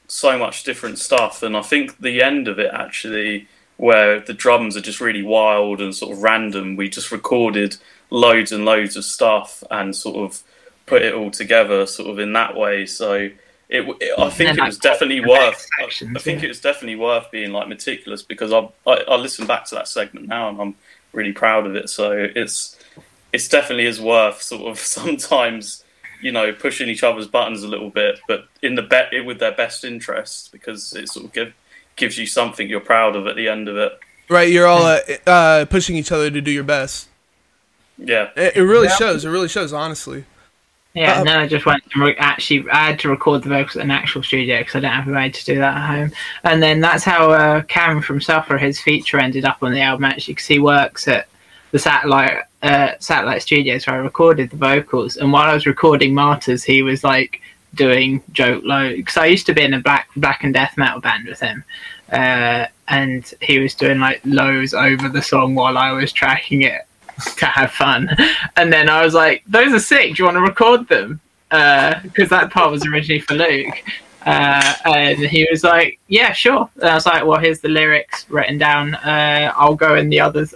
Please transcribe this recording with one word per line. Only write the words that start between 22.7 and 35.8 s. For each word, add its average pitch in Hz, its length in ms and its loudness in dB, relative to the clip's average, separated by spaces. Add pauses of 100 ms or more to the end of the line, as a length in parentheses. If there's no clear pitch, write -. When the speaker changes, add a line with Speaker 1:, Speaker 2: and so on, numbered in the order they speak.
Speaker 1:
it's - 140 -4
definitely 127 400 0
is 110 140 -4
worth 113 420 2
sort 117 200 -12
of 110 160 -12
<laughs> - 20 -12
sometimes, 120 1040 -6 (380)
you 127 100 -6
know, 110 200 -2
pushing 127 360 -6
each 113 160 -4
other's 110 240 -2
buttons 113 340 -4
a 104 60 -12
little 104 220 -10
bit, 104 360 -2
but 104 220 -6 (140)
in 127 120 -4
the 117 80 -4
be-, 127 380 0
with 123 180 -12
their 110 140 -2
best 117 320 -8
interests, - 640 -12
because - 480 -16
it - 140 -14
sort - 160 -14
of 104 80 -20
give, 113 180 -8 (440)
gives 110 200 -4
you 113 100 -8
something 113 440 -4
you're 104 100 -6
proud 110 360 2
of 98 100 -8
at 110 100 -6
the 113 140 -4
end 107 180 -8
of 101 80 -8
it. 107 240 -4 (300)
Speaker 3:
Right, 175 180 4
you're 175 180 6
all, 175 140 6
Speaker 2:
Yeah. 160 360 2 (100)
Speaker 3:
uh, 180 40 4
uh, 160 360 6
pushing 180 300 -2